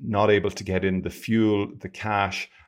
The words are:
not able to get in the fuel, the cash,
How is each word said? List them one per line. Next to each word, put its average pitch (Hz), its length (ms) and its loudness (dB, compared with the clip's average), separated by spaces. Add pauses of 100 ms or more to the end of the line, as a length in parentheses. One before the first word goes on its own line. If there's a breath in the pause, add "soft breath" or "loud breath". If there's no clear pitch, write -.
not 104 300 2
able 101 200 4
to 98 140 -10
get 92 200 -2
in 92 180 0
the 90 80 -6
fuel, 107 580 0 (120)
the 95 80 -12
cash, 101 600 -2 (200 soft breath)